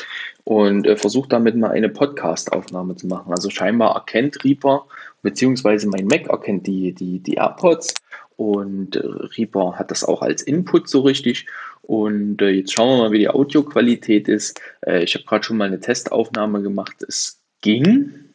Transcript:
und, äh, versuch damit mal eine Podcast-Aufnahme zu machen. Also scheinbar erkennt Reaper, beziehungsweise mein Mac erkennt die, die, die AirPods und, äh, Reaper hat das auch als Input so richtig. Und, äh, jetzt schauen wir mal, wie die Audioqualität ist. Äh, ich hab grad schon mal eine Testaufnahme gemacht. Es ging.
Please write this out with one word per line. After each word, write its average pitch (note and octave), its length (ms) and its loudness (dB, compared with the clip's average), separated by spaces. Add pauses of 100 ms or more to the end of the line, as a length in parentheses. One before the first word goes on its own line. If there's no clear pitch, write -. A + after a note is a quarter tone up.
(440)
und, G2+ 420 4
äh, G#2+ 100 4
versuch B2 300 -2
damit A#2 300 2
mal A2 160 0
eine G#2 160 0
Podcast-Aufnahme F#2 1040 -4
zu F2+ 140 -12
machen. F2+ 240 -8
Also F2+ 180 -2
scheinbar A2 460 2
erkennt - 480 -2
Reaper, C#3 420 2 (360)
beziehungsweise G#2+ 680 0
mein F#2+ 180 -2
Mac D#3 220 2
erkennt G2 400 -2
die, F#2 240 -2
die, F2+ 260 -6
die - 160 -6
AirPods - 600 0 (420)
und, G2+ 580 -4
äh, - 100 -2
Reaper - 720 -4
hat - 140 -6
das - 140 -6
auch E2 180 0
als - 200 -2
Input C#3 460 0
so C3+ 120 2
richtig. C3 460 0 (360)
Und, G#2 600 -2
äh, G2 80 4
jetzt F#2+ 220 0
schauen A#2+ 180 4
wir C3 140 4
mal, G#2+ 80 2
wie G#2+ 60 4
die G#2 100 4
Audioqualität A#2+ 1000 2
ist. - 320 -2 (260)
Äh, F2 180 2
ich - 100 -2
hab - 100 -8
grad G#2+ 200 0
schon A2+ 120 -4
mal G2+ 120 0
eine F#2+ 120 -4
Testaufnahme G#2+ 840 -2
gemacht. G2 440 -6
Es - 340 -8 (200)
ging. E3 640 2 (100)